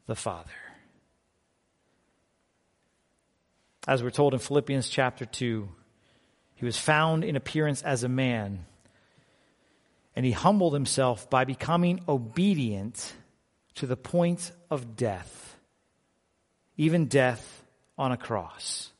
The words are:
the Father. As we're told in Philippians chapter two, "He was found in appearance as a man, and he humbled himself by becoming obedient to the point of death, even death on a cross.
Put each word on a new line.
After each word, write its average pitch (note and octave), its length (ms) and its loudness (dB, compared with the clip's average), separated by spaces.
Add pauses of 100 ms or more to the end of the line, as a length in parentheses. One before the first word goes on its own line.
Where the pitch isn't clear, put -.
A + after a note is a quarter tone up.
the A2+ 80 -4
Father. F2+ 340 -8 (3500)
As C3 140 4
we're B2 80 -2
told C#3+ 240 4
in B2+ 60 0
Philippians C#3 500 0
chapter B2+ 360 0
two, A2 440 -4 (880)
"He - 100 -6
was A#2+ 120 -2
found D#3+ 460 2
in D3+ 120 -2
appearance D3 480 -2
as B2+ 200 -2
a B2+ 60 -2
man, A2+ 560 -2 (1500)
and B2+ 100 0
he B2 60 2
humbled F3+ 420 4
himself C3 560 0
by C3 140 4
becoming F3 640 0
obedient B2 1040 0 (600)
to - 100 -6
the B2+ 120 -2
point F3 540 0 (200)
of A#2+ 240 -6
death, G#2 600 -6 (1200)
even D#3+ 300 4
death B2+ 560 2 (340)
on C3 140 0
a A#2+ 60 -2
cross. - 720 -6 (100)